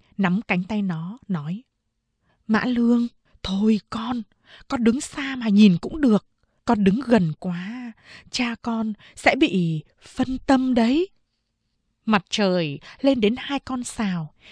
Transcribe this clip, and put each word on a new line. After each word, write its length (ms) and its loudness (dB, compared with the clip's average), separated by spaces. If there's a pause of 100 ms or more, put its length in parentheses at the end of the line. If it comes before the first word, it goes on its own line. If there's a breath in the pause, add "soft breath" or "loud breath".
(180)
nắm 240 0
cánh 220 -2
tay 180 -4
nó, 360 -6 (100)
nói: 360 -6 (840)
"Mã 180 0
Lương, 420 2 (360)
thôi 360 0 (100)
con, 320 -6 (460 soft breath)
con 160 -4
đứng 180 2
xa 340 -8
mà 140 -2
nhìn 280 8
cũng 240 -8
được. 240 4 (400)
Con 180 2
đứng 220 4
gần 340 2
quá, 520 -8 (380 loud breath)
cha 320 -4
con 320 -4 (220 soft breath)
sẽ 200 2
bị 480 0 (180)
phân 360 -6
tâm 360 2
đấy." 360 2 (960)
Mặt 240 0
trời 500 0 (220 loud breath)
lên 200 2
đến 160 2
hai 220 -6
con 240 -8
sào, 500 -6 (180 soft breath)